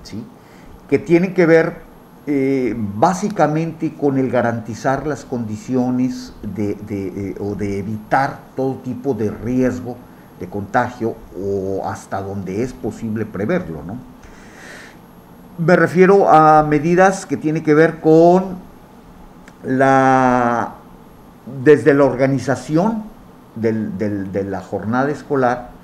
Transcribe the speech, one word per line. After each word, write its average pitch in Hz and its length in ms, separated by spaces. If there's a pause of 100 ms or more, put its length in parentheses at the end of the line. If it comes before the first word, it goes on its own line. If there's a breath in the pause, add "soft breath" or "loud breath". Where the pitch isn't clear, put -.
¿sí?, 107 200 (640 loud breath)
que 139 100
tienen 170 340
que 180 120
ver, 160 340 (460)
eh, 135 520
básicamente 156 1160
con 139 240
el 131 140
garantizar 120 760
las 151 200
condiciones 127 1040 (120)
de, 101 320
de, 101 320
eh, 98 340
o 101 140
de 101 240
evitar 110 600 (160)
todo 131 200
tipo 127 400
de 104 160
riesgo 120 680 (420 loud breath)
de 95 80
contagio 110 720 (200)
o 98 520
hasta - 320
donde 98 420
es 127 80
posible 110 540
preverlo, 87 600
¿no? 101 120 (1600 loud breath)
Me 170 180
refiero 180 540
a 156 340
medidas 170 600
que 143 100
tienen 156 280
que 151 100
ver 160 260
con 175 560 (1120)
la, 131 1080 (920)
desde 143 280
la 139 120
organización 139 1000 (540)
del, 110 400
del, 98 340
de 98 140
la 95 160
jornada 113 500
escolar 131 600 (120)